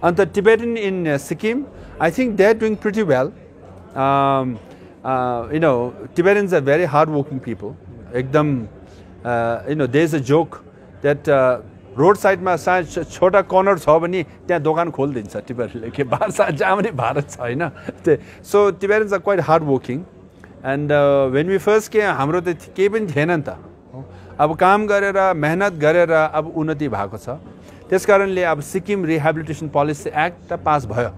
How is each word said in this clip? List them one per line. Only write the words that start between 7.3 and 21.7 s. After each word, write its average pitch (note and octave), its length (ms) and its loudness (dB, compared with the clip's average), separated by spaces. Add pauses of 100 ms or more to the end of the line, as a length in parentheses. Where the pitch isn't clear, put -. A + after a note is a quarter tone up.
people। G#2+ 240 -10 (420)
Ekdam, C3+ 480 0
uh, A#2 1080 -6
you D3+ 100 -2
know, B2 160 -2
there E3 160 2
is D#3 100 -2
a A#2 80 -4
joke D#3+ 280 2 (480)
that, C#3+ 220 -2
uh, C3 280 4 (420)
रोड F#3 180 6
साइडमा F#3 400 0
सायद F3+ 300 0
छ-, D#3+ 260 -8
छोटा F#3+ 280 4
कर्नर F#3+ 380 2
छ - 100 -4
भने E3+ 340 2
त्यहाँ - 400 -4
दोकान D#3+ 280 0
खोलिदिन्छ C3+ 460 -6
तिब्बतले, A#2 540 -8
के C#3+ 140 -4
भारत, F3+ 500 -2
जहाँ F#3+ 220 0
पनि G#3 140 -2
भारत C#3 400 -4
छ, - 100 -16
होइन? B2+ 280 -4
त्यही, - 500 -2 (240)
so G3+ 300 2
Tibetans G#3 360 0
are F#3+ 160 -4
quite G3 160 0
hard D#3+ 220 2
working। C3+ 360 -2 (680)
And, C#3+ 260 -2
uh, C#3+ 380 4
when D3+ 200 0
we G3 80 2 (100)
first G#3+ 200 2